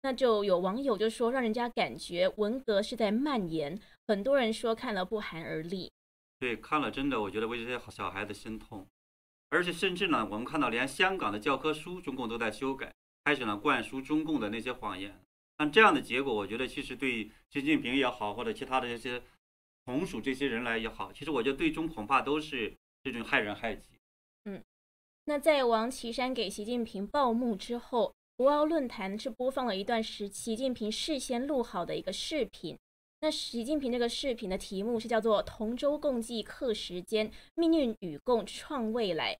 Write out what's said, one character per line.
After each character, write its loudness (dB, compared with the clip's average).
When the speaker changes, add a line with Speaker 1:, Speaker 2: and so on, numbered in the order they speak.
Speaker 1:
那 2
就 6
有 6
网 2
友 2
就 2
说， 2
让 2
人 2
家 0
感 -2
觉 0
文 0
革 2
是 -4
在 2
蔓 0
延， -2
很 2
多 4
人 2
说 0
看 -4
了 0
不 -4
寒 -8
而 -4
栗。 -8
Speaker 2:
对， -2
看 0
了 0
真 0
的， 0
我 -2
觉 -2
得 -2
为 -4
这 -6
些 -4
小 -6
孩 -4
子 -8
心 -8
痛。 -14
而 4
且 0
甚 0
至 0
呢， 4
我 -4
们 -4
看 -2
到 4
连 0
香 4
港 0
的 -4
教 2
科 0
书 -8
中 -6
共 -2
都 -4
在 0
修 -2
改， -8
开 6
始 -2
呢 0
灌 2
输 -6
中 0
共 2
的 0
那 -2
些 -4
谎 -6
言。 -8
那 2
这 6
样 12
的 2
结 -2
果， 0
我 -2
觉 -6
得 -2
其 -8
实 -8
对 -2
习 -4
近 4
平 -2
也 4
好， -2
或 -6
者 -2
其 -6
他 2
的 -4
这 -4
些 -6
同 -2
属 -6
这 0
些 0
人 -2
来 0
也 -2
好， -8
其 -14
实 -6
我 2
觉 2
得 -4
最 2
终 -2
恐 -6
怕 4
都 0
是 -4
这 -4
种 -4
害 2
人 -2
害 -6
己。 -16
Speaker 1:
嗯， -10
那 0
在 4
王 4
岐 -8
山 -2
给 -2
习 -8
近 -2
平 -6
报 2
幕 2
之 -6
后， 0
博 6
鳌 6
论 2
坛 -6
是 -6
播 -2
放 -2
了 2
一 -4
段 2
时-， -6
习 -4
近 0
平 -2
事 -2
先 -2
录 2
好 -4
的 -4
一 -4
个 -6
视 -2
频。 -10
那 2
习 -4
近 0
平 0
这 0
个 2
视 -2
频 -6
的 -2
题 -6
目 0
是 -4
叫 4
做 4
“同 -4
舟 2
共 0
济 -4
克 -2
时 -6
间， 0
命 4
运 4
与 -6
共 2
创 -4
未 0
来”。 -2